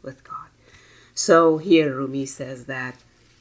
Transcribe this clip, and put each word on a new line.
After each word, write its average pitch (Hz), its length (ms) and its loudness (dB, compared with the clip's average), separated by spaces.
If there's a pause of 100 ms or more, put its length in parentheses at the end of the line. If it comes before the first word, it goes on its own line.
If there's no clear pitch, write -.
with - 220 -14
God. - 260 -14 (640)
So 165 440 4
here 156 380 4
Rumi 135 300 -4
says 131 400 -12
that 127 300 -10 (460)